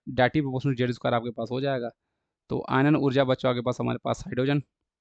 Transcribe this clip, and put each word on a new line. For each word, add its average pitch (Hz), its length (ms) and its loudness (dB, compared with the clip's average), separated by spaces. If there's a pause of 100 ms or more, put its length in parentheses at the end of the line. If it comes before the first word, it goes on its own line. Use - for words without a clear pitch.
Dative 131 360 2
proportional 131 340 -2
Z 123 160 0
square 120 180 -2
आपके 120 180 -2
पास 113 200 -8
हो 123 100 -4
जाएगा, 131 280 -4 (600)
तो 127 200 -4
आयनन 139 260 4
ऊर्जा 139 280 2
बच्चों 127 260 2
आपके 123 120 0
पास 123 180 -2
हमारे 120 240 -2
पास 123 220 -2
हाइड्रोजन 139 360 0 (400)